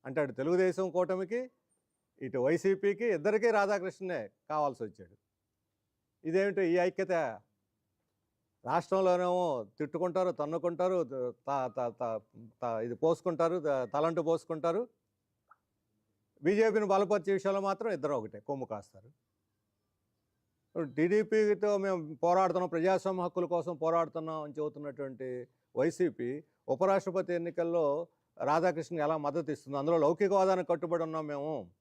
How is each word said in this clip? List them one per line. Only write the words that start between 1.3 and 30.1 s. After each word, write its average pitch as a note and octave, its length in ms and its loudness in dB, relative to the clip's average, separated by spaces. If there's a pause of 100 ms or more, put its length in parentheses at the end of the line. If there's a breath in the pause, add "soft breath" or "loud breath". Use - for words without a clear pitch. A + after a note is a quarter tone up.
ఇటు C3 160 -4
వైసీపీకి F#3+ 640 0
ఇద్దరికీ G#3+ 460 2
రాధాకృష్ణనే F#3 800 -2 (200)
కావాల్సి C#3+ 340 -2
వచ్చాడు. F#2+ 320 -16 (1080)
ఇదేమిటి F#3+ 380 2
ఈ F3 140 2
ఐక్యత? F#3 360 0 (1500)
రాష్ట్రంలోనేమో F3+ 1040 2 (120)
తిట్టుకుంటారు, F3 520 0
తన్నుకుంటారు, E3+ 760 0
త-, B2 300 -4 (160)
త-, B2+ 420 -2 (100)
త-, A2+ 180 -2 (420)
త-, A#2 200 -4
ఇది A#2+ 120 -4
పోసుకుంటారు, E3 680 0
త-, C3+ 340 0
తలంటు E3 260 0
పోసుకుంటారు. E3 680 -2 (1500)
బీజేపీని G#3 440 4
బలపరిచే G3 460 2
విషయంలో G3 280 0
మాత్రం G3 320 -2
ఇద్దరు D3 220 -2
ఒకటే, G#2+ 260 -6
కొమ్ము C3+ 240 -6
కాస్తారు. G2+ 420 -12 (1600)
ఇప్పుడు D3 280 -6
టీడీపీతో G#3 840 2
మేము F3 360 -2
పోరాడుతున్నాం, F3+ 540 2
ప్రజాస్వామ్య F#3 540 0
హక్కుల F3 220 -2
కోసం E3+ 320 -2
పోరాడుతున్నాం D#3+ 680 0
అని D3 160 -12
చెబుతున్నటువంటి C3+ 880 -8 (300)
వైసీపీ C#3 680 0 (260)
ఉపరాష్ట్రపతి F3+ 680 0
ఎన్నికల్లో E3+ 720 0 (320)
రాధాకృష్ణకి D#3+ 640 0
ఎలా D#3 140 2
మద్దతు D3 340 -2
ఇస్తుంది? C#3 280 -6
అందులో D#3+ 200 2
లౌకికవాదానికి F#3 680 4